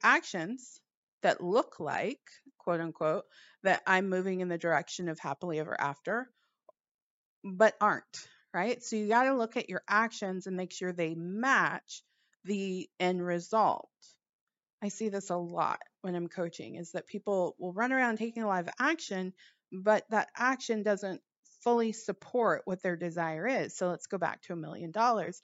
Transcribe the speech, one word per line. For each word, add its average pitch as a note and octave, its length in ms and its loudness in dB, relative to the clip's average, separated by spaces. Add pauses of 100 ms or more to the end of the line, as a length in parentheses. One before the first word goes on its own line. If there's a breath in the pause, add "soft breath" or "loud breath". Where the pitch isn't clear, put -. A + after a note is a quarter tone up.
actions A3+ 760 2 (420)
that - 220 4
look G3 360 0
like, D3+ 420 -4 (360)
quote E3+ 240 -2
unquote, D#3 440 -2 (380 loud breath)
that F#3+ 220 4
I'm F#3+ 240 4
moving F#3 320 0
in F3+ 80 -2
the E3+ 80 -2
direction E3+ 500 0
of D#3+ 120 -4
happily D#3 400 -4
ever D3+ 200 -4
after, F#3 500 -4 (1120)
but G3 360 4
aren't, - 480 0 (260 soft breath)
right? G#3 300 -2
So - 120 -4
you G#3+ 120 0
gotta B3+ 280 4
look A#3 220 -2
at - 120 -6
your F#3 180 -6
actions G3+ 600 0
and F#3 100 -4
make F3+ 160 -6
sure F3+ 180 -4
they E3+ 240 -2
match F#3+ 880 0 (400)
the F#3+ 440 -4 (120)
end F3+ 260 0
result. F3 640 2 (920)
I G#3 80 -2
see A3 200 -4
this G3 200 -6
a F3+ 60 0
lot E3+ 440 -2 (220)
when F#3 140 -4
I'm F3 120 -2
coaching, E3 480 -8
is E3+ 160 -12
that - 160 -8
people G3 520 -2
will F3+ 140 -6
run A#3 180 0
around B3+ 260 2
taking A3+ 260 -4
a G#3+ 40 0
lot F#3 140 2
of E3+ 80 -4 (100)
action, G#3+ 540 -2 (380 soft breath)
but F#3+ 380 4
that - 260 0
action A#3+ 480 0
doesn't G3 380 -2 (420)
fully A#3 280 4
support G#3+ 760 0
what F#3 180 -4
their F3 120 0
desire E3 520 -2
is. G#3 280 0
So F3+ 140 0
let's F3 180 -4
go G3+ 100 -4
back E3+ 260 -2
to F#3 100 -8
a E3+ 40 -6
million D#3+ 340 -8
dollars. G#3+ 520 2